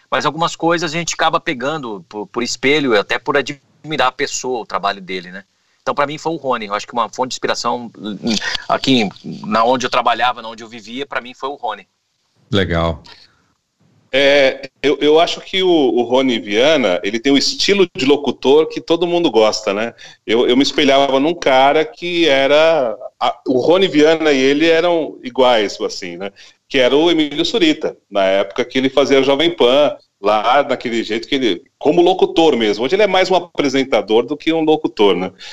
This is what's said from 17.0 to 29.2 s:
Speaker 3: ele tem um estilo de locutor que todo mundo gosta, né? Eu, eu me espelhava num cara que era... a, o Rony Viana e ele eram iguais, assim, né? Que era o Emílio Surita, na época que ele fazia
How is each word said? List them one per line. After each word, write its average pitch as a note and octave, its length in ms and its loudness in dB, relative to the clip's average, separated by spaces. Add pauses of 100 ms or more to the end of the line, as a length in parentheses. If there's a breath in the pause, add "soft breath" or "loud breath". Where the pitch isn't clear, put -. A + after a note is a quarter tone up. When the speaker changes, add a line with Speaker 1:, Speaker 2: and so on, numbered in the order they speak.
Speaker 3:
ele A2 160 -4
tem C#3 120 2
um C#3 40 6
estilo F#3 600 0
de - 80 -4
locutor C#3+ 640 2
que - 140 -10
todo E3+ 260 0
mundo E3+ 240 0
gosta, G#2+ 420 2
né? G2+ 220 -6 (320 loud breath)
Eu, A2+ 220 2
eu B2 80 2
me C#3 80 2
espelhava C3+ 560 2
num D#3 140 0
cara D3+ 500 2
que E3+ 440 -2
era... C#3 680 2 (240)
a, - 260 -2
o B2+ 140 0
Rony F3+ 260 2
Viana D#3 460 2
e C#3 60 2
ele C#3+ 300 2
eram E3 540 0
iguais, A#2+ 580 2
assim, F2+ 360 -8
né? G2 160 -10 (360 soft breath)
Que C3+ 100 -2
era B2 180 4
o E3 120 4
Emílio D#3 360 0
Surita, D#3 520 0 (140)
na G2 140 0
época G2 400 0
que - 140 -6
ele C3+ 120 0
fazia C3+ 320 2